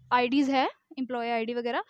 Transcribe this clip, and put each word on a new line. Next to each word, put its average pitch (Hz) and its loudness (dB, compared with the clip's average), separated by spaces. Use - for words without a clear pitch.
आईडीज़ 247 4
है, 269 2
एम्प्लॉय 240 -4
आईडी 233 -2
वगैरह, 240 -4